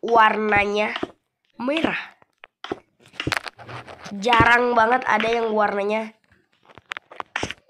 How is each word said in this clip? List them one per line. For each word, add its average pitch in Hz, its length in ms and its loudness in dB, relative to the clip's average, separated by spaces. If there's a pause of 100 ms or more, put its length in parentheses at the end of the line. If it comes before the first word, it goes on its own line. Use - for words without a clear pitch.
warnanya 214 960 2 (640)
merah. 262 560 -4 (2000)
Jarang 233 560 4
banget 233 320 2
ada 220 240 0
yang 226 240 -2
warnanya 208 640 -2 (1500)